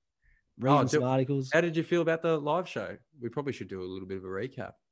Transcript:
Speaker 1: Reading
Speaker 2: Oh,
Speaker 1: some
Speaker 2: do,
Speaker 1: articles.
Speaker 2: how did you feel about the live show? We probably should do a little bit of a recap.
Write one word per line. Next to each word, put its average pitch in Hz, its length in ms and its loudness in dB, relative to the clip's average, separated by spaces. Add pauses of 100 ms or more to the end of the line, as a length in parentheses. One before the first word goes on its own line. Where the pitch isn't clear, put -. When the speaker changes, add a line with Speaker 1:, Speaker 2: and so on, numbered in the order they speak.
(600)
Speaker 1:
Reading 139 200 6
Speaker 2:
Oh, 127 60 4
Speaker 1:
some 139 140 4
Speaker 2:
do, 127 60 2
Speaker 1:
articles. 131 480 0
Speaker 2:
how 160 80 6
did 170 160 0
you 160 60 2
feel 170 180 2
about 160 200 2
the 165 160 2
live 156 300 0
show? 98 300 -8 (240)
We 120 80 -4
probably 139 240 -4
should 98 160 -10
do 95 120 -8
a 92 40 -6
little 95 200 -8
bit 95 120 -8
of 92 80 -10
a - 20 -10
recap. 98 440 -8 (200)